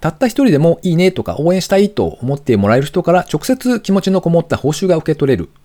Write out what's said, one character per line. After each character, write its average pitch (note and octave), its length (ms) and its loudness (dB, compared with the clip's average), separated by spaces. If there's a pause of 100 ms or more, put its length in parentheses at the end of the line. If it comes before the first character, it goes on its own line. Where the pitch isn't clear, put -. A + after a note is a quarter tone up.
た D#3+ 100 -2
っ - 80 -12
た C4 100 0
一 G#3+ 60 -6
人 C4 180 2
で F#3 60 2
も D#3+ 240 2
い F3+ 100 0
い D#3+ 40 0
ね F3+ 140 4
と A#2 140 -6
か E3+ 140 -6
応 D#3+ 140 0
援 F#3 100 0
し - 60 -10
た G3 100 2
い G3+ 120 2
と G2 160 -2
思 B2+ 300 -6
っ - 20 -6
て A#2 180 0
も G2+ 120 2
ら A2+ 80 4
え C3+ 40 2
る C#3 60 -2
人 F3 160 -4
か E3+ 80 -2
ら F3 220 2
直 - 100 -4
接 B3 380 -2
気 - 100 -6
持 G3 120 2
ち G3 100 -2
の F#3 80 0
こ E3+ 100 -2
も E3+ 100 2
っ D#3+ 60 -4
た C3 100 -2
報 C3 120 -2
酬 D#3 180 -2
が F3 100 2
受 D#3 180 -2
け - 40 -18
取 C#3 100 0
れ B2+ 80 4
る。 E2+ 120 -6 (160)